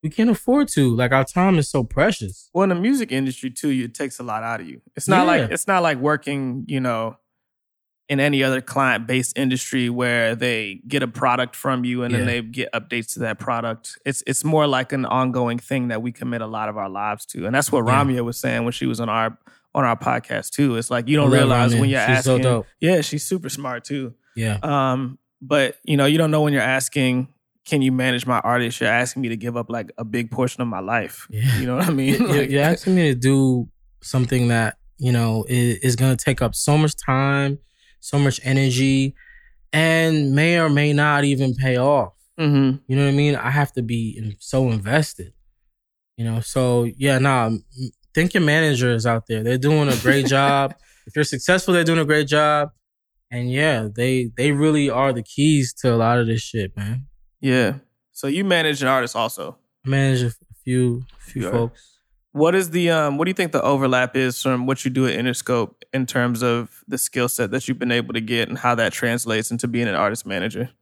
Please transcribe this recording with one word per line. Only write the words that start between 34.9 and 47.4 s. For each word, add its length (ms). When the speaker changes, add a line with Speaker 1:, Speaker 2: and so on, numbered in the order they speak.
Speaker 1:
you 140
know, 380
i-, 320
is 140
gonna 200
take 240
up 140
so 240
much 180
time, 600
so 180
much 260
energy, 720
and 600
may 240
or 120
may 240
not 300
even 300
pay 220
off. 380
Speaker 2:
Mm-hmm. 460
Speaker 1:
You 100
know 80
what 60
I 40
mean? 220
I 140
have 240
to 80
be 340
in-, 220
so 320
invested. 640
You 80
know, 160
so, 440
yeah, 220
nah, 280